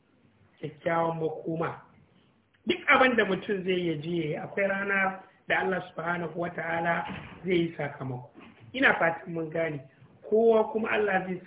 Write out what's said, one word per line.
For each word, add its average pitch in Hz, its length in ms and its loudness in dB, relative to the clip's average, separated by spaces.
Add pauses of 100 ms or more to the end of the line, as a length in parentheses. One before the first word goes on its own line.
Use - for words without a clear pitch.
(600)
kyakkyawan 165 580 -2
makoma. 160 600 -4 (880)
Duk - 200 0
abin 262 280 6
da 214 100 4
mutum 190 380 -2
zai 180 160 0
yi 165 220 0
je, 160 360 -2
akwai - 300 -2
rana 196 520 0 (280)
da 165 120 2
Allah 180 300 -2
subhanahu 170 500 -4
wa 170 100 -2
ta'ala 165 560 -2 (400)
zai 185 100 2
yi 170 220 2
sakamako. 131 520 -8 (440)
Ina 247 200 4
fatan 170 400 0
mun 165 160 -4
gane. 156 300 -2 (500)
Kowa 220 420 6
kuma 220 180 -2
Allah 202 380 2
zai 180 200 -6